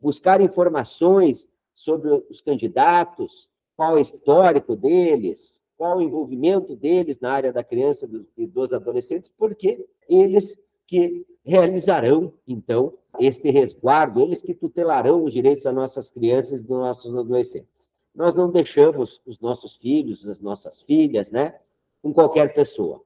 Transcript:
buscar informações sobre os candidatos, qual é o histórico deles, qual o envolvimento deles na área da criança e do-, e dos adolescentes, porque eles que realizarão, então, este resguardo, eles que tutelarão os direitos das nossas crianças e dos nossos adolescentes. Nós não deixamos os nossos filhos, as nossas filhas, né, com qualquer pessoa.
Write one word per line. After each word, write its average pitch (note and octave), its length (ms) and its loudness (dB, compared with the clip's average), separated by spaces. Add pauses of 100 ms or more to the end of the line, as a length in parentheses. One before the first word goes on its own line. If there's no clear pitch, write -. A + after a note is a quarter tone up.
buscar F#3 400 2
informações F3 1040 2 (280)
sobre D#3 340 -4 (180)
os - 140 -20
candidatos, C#3 1040 -2 (300)
qual D#3+ 180 0
é D3+ 40 6
o - 20 4
histórico D3 760 2
deles, C3+ 840 -2 (160)
qual F3 200 -2
o F#3 40 -2
envolvimento D3+ 760 -4
deles D#3 440 -2
na B2 120 -6
área C3+ 220 -4
da A#2+ 100 -6
criança C#3 420 -4
e A#2+ 40 -14
do-, A2 260 -16
e A2+ 120 -8
dos B2 260 -4
adolescentes, B2 640 -8
porque G#3+ 480 -4 (240)
eles F#3+ 480 2 (300)
que F3 360 -2 (200)
realizarão, E3 920 2 (140)
então, B2 460 -4 (260)
este C3+ 300 0
resguardo, C3 720 0
eles E3+ 200 -2
que F3+ 120 -10
tutelarão D#3+ 720 -2
os D3 80 -4
direitos C3+ 320 0
das C3 100 -2
nossas C3 360 -6
crianças B2 500 -2
e A2+ 40 -16
dos B2+ 140 -6
nossos B2+ 380 -8
adolescentes. B2 760 -6 (240)
Nós E3+ 220 -2
não F3+ 160 0
deixamos D3 760 2
os A#2+ 140 -18
nossos A#2+ 380 -8
filhos, A#2+ 500 -4
as G2+ 120 -12
nossas G2+ 420 -12
filhas, C#3+ 500 0
né, C#3 240 -4 (460)
com D3+ 120 -8
qualquer D3+ 400 4
pessoa. G#2 520 -2